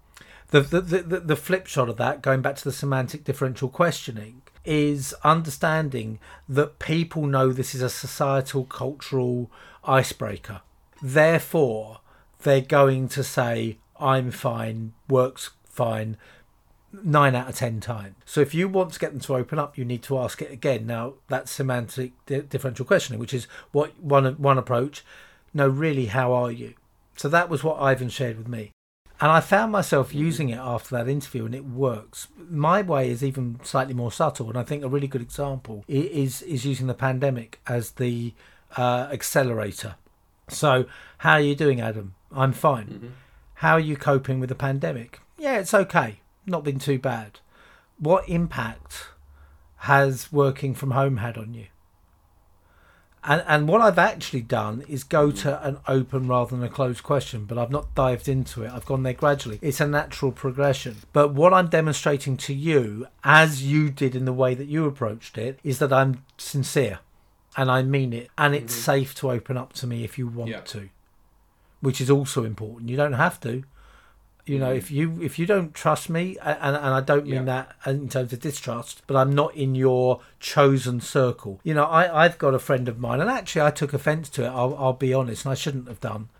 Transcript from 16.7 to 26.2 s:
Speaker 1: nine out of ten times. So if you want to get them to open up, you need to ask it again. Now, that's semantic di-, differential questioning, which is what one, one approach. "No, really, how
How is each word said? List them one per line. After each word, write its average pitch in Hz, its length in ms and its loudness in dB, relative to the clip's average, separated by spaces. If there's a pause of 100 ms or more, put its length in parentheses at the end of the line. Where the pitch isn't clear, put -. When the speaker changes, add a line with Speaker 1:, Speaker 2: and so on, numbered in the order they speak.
Speaker 1:
nine 143 320 4
out 127 140 -4
of - 60 -8
ten 113 260 -4
times. 101 340 -10 (100)
So - 140 -2
if 143 140 4
you 180 160 0
want 185 240 0
to - 60 -12
get 156 120 -4
them 139 100 -10
to 135 140 -4
open 127 240 -4
up, 147 180 -6
you 131 60 -6
need 120 200 -6
to 135 140 -2
ask 123 240 -4
it 147 100 -12
again. 120 360 -2
Now, 117 280 -6 (120)
that's - 240 -4
semantic 127 640 -4 (140)
di-, 135 140 -2
differential 135 440 -6
questioning, 131 340 2
which 120 140 -8
is 120 120 -4 (280)
what 151 260 0
one, 139 260 4 (100)
one 139 220 2
approach. 127 460 -2 (500)
"No, 139 140 4
really, 135 380 0
how 123 260 0